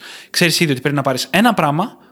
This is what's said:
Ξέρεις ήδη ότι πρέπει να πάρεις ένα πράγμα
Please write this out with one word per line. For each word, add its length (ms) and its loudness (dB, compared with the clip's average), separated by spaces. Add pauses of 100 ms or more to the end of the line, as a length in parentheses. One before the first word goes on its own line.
(300)
Ξέρεις 300 0
ήδη 120 2
ότι 100 -2
πρέπει 140 -2
να 60 0
πάρεις 280 -2
ένα 240 2
πράγμα 440 -2 (140)